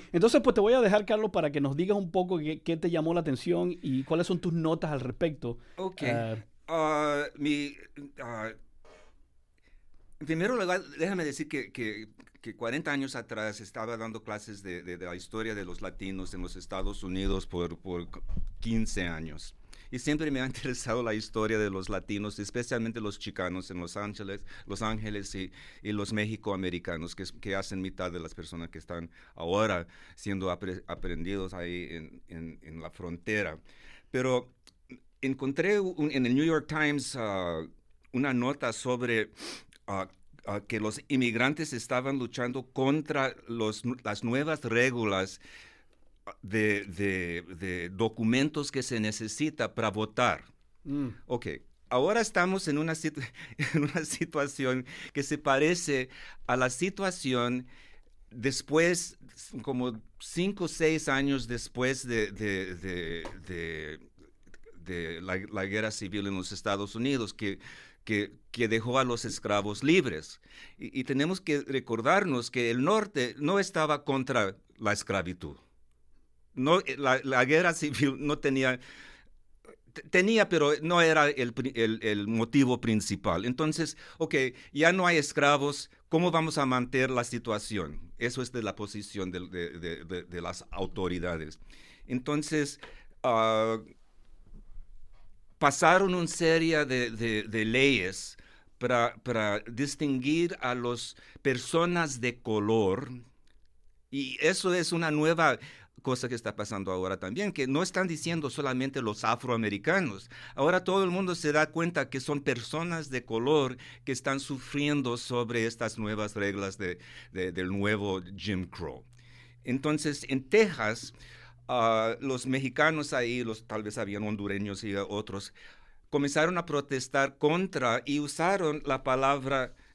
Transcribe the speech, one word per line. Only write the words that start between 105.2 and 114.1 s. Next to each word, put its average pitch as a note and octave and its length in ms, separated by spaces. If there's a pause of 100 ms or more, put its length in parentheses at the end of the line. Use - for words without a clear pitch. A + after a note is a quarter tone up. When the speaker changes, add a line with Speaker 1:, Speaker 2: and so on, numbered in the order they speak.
Speaker 2:
cosa B2+ 260
que A#2+ 60
está A2 200
pasando G2 380
ahora F#2 260
también, C#3+ 320
que C#3 160
no C#3 160
están F#3 240
diciendo D#3+ 440
solamente C3+ 500
los G#2+ 240
afroamericanos. A#2 1040 (260)
Ahora F3 300
todo F#3+ 180
el F#3 60
mundo F3+ 260
se D#3 160
da D3+ 200
cuenta E3 400
que C3+ 100
son C#3+ 220
personas D3+ 680
de B2+ 160
color B2+ 540 (260)
que C#3+ 80